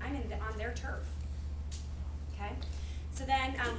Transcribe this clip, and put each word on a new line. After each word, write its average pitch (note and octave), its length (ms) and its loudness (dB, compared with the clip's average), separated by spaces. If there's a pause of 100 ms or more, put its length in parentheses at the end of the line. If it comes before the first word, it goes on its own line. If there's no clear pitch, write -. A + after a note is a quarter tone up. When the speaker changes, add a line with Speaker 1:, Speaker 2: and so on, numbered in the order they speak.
Speaker 1:
I'm C#4 120 0
in A#3 140 0
the, - 100 -2
on G#3+ 180 0
their A3+ 160 0
turf. - 300 -2 (1300)
Okay? G3+ 160 -2 (640)
So C4 120 2
then, C4+ 340 6
um, A#3+ 60 4
Speaker 2:
Just A#3 60 4
a A#3 80 0